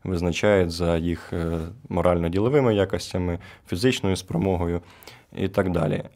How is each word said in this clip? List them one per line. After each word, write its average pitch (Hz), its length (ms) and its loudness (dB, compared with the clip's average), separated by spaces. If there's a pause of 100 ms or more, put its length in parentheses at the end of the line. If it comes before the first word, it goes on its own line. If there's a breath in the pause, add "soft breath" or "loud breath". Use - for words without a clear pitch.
визначають 90 640 2
за 85 260 0
їх, 82 360 -4
е, 85 260 -2 (300)
морально-діловими 92 840 2
якостями, 92 640 -2 (300 loud breath)
фізичною 95 480 0
спромогою 87 640 -2 (560 loud breath)
і 95 120 -2
так 95 240 0
далі. 82 300 -2 (140)